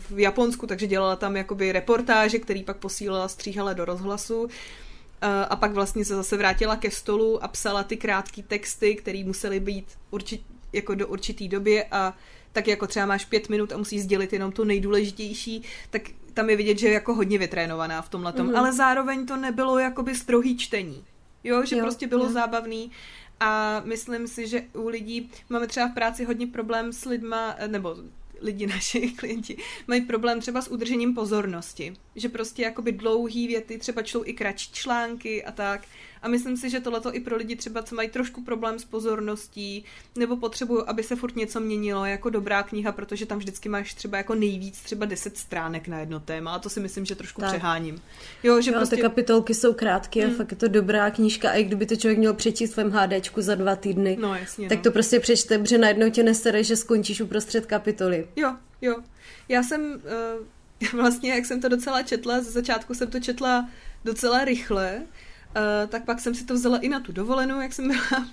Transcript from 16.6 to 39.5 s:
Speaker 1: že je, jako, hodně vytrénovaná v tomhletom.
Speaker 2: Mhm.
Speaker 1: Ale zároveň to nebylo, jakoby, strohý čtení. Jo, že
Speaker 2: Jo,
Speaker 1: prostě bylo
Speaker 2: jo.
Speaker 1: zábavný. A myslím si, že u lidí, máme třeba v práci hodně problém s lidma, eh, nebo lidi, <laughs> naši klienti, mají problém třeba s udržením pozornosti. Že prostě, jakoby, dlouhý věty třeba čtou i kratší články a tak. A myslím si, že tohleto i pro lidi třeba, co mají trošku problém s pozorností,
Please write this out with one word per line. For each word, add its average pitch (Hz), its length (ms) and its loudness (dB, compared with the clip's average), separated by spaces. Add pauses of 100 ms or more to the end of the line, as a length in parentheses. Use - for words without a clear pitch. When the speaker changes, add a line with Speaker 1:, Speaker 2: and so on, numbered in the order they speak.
Speaker 1:
že 226 80 6
je, 214 60 8
jako, 214 200 2
hodně 202 240 2
vytrénovaná 165 640 -2
v - 80 -12
tomhletom. 185 380 -2
Speaker 2:
Mhm. 247 80 2
Speaker 1:
Ale 254 180 4
zároveň 262 520 2
to 269 120 -6
nebylo, 262 420 2
jakoby, 254 360 -2
strohý 240 420 2
čtení. 175 460 -6 (400)
Jo, 240 220 2
že 262 100 0
Speaker 2:
Jo, 233 80 4
Speaker 1:
prostě 247 240 -2
bylo 247 180 4
Speaker 2:
jo. 233 60 2
Speaker 1:
zábavný. 226 600 -2 (480)
A 214 460 0
myslím 233 420 -6
si, 233 200 -8
že 240 160 -2 (100)
u 226 140 -4
lidí, 233 420 -6 (200)
máme 233 180 -2
třeba 247 200 0
v 240 60 -6
práci 233 320 -2
hodně 240 220 -2
problém 233 460 -4
s - 120 -8
lidma, 226 520 -4
eh, 208 100 -6
nebo 190 280 -4 (460)
lidi, 208 260 -4
<laughs> 190 80 -2
naši 240 360 -2
klienti, 226 460 -8 (300)
mají 247 140 2
problém 233 380 0
třeba 247 220 -4
s 254 60 -6
udržením 240 460 0
pozornosti. 196 800 -2 (220)
Že 233 140 -4
prostě, 226 340 -6
jakoby, 226 280 -2
dlouhý 226 560 0
věty 226 300 -4
třeba 233 240 -6
čtou 226 240 -4
i - 80 -6
kratší 202 400 -6
články 233 720 -4
a 214 60 -12
tak. 202 300 -4 (400)
A 226 60 -8
myslím 247 300 0
si, 247 120 -6
že 247 100 -2
tohleto 233 360 -4
i 247 40 -6
pro 240 180 -4
lidi 233 180 -6
třeba, 226 280 -8
co 233 120 -12
mají 226 140 -2
trošku 247 340 -4
problém 226 360 -4
s 240 60 -14
pozorností, 214 1000 -4 (320)